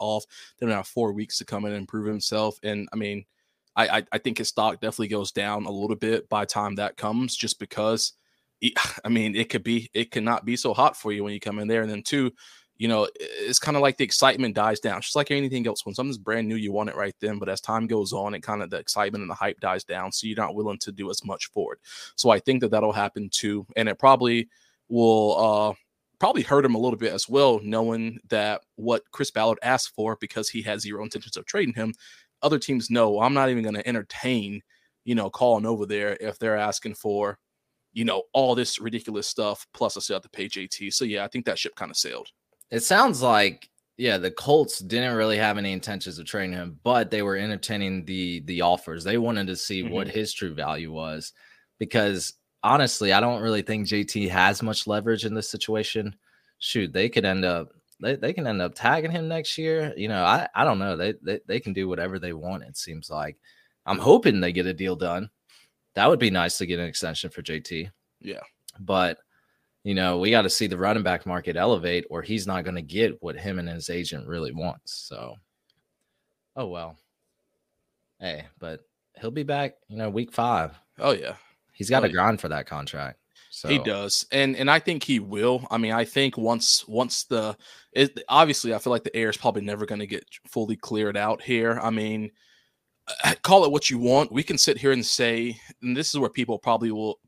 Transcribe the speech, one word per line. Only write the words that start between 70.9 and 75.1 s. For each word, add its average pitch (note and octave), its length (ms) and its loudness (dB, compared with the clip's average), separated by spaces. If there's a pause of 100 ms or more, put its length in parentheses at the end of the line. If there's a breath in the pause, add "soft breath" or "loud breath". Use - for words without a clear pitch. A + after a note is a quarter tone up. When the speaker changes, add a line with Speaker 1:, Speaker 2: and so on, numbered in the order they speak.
Speaker 2:
back G2+ 200 0
market F2 320 -4
elevate, F2 540 2
or E2 100 -6
he's G2 280 -4
not F#2 160 -4
gonna F2 180 -6
get F#2 400 -2
what D#2+ 140 -8
him F#2 240 -6
and E2+ 80 -6
his E2 220 -10
agent E2+ 360 -8
really D#2 260 -6
wants. E2 400 -8
So, A#1+ 440 -14 (1200)